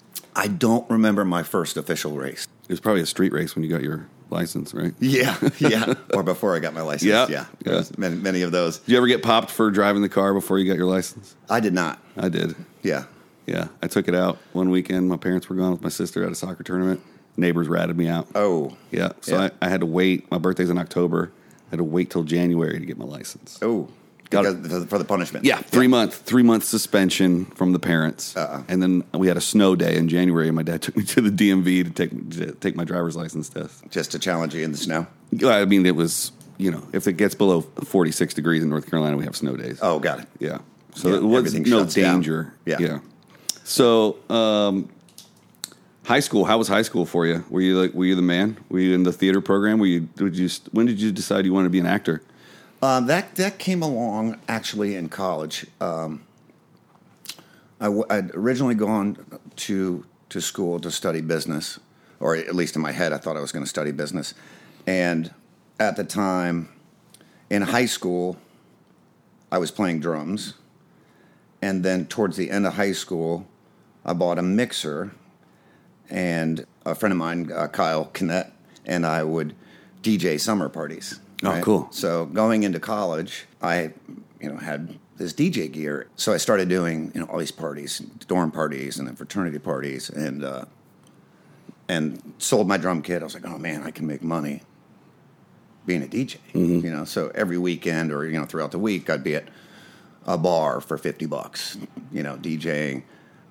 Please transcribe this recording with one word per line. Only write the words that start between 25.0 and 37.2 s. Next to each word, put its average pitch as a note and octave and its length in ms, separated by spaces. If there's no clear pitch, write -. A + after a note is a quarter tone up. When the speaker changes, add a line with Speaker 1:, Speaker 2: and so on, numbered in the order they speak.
Speaker 1:
punishment. F2+ 400
Speaker 2:
Yeah, C3 140
three - 260
Speaker 1:
Yeah. B2+ 60
Speaker 2:
month, A#2 320
three B2 200
month A2+ 220
suspension F#2 800
from F2+ 280
the F2 60
parents. E2 580
Speaker 1:
Uh-uh. C#2 300
Speaker 2:
And F#2 160
then F2+ 220
we F#2 140
had F2 80
a F2 40
snow G2 360
day E2+ 200
in E2 120
January, E2 400
and D#2+ 80
my D#2+ 80
dad E2 180
took - 140
me G#2 80
to - 160
the G#2+ 100
D G2+ 220
M F#2+ 100
V F2+ 220
to E2+ 60
take, E2 400
to E2 240
take - 200
my E2+ 80
driver's E2+ 320
license D#2+ 340
test. - 400
Speaker 1:
Just - 220
to E2 80
challenge E2 340
you D#2+ 120
in D#2 80
the D2 60
snow? D#2+ 280
Speaker 2:
Well, A2+ 220
I G2+ 120
mean, F#2+ 220
it F2+ 80
was, E2 380
you F#2 140
know, E2 100
if F#2+ 140
it G2+ 60
gets F#2 240